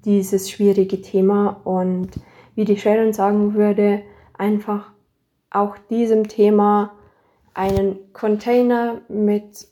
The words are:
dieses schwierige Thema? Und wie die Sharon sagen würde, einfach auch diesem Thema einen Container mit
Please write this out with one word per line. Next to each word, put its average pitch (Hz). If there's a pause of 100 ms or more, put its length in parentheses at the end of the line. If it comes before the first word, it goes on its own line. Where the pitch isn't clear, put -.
dieses 196
schwierige 196
Thema? 202
Und 185 (440)
wie 214
die 208
Sharon 220
sagen 208
würde, 208 (340)
einfach 208 (600)
auch 202 (120)
diesem 220
Thema 208 (640)
einen 196 (140)
Container 240
mit 208